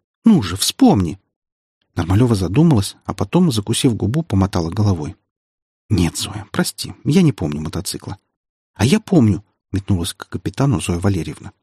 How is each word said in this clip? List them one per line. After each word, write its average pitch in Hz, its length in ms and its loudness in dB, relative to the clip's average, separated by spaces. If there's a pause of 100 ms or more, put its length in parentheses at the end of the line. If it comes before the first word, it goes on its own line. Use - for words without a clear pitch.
(240)
Ну 196 180 6
же, 92 140 -6
вспомни!» 107 640 0 (760)
Нормалева 101 400 2
задумалась, 104 680 2
а - 100 -8
потом, 165 380 0
закусив 113 420 -2
губу, 117 280 -2
помотала 90 480 -2
головой. 98 460 -2 (720)
«Нет, 87 280 0
Зоя, 104 340 -10
прости, - 440 -6 (100)
я 156 180 4
не 151 100 4
помню 73 280 -6
мотоцикла». - 580 -10 (560)
«А 98 100 -2
я 190 160 2
помню», 110 440 2 (280)
метнулась 95 400 -2
к - 160 -20
капитану 120 520 -2
Зоя 87 180 -2
Валерьевна. 85 540 -4 (100)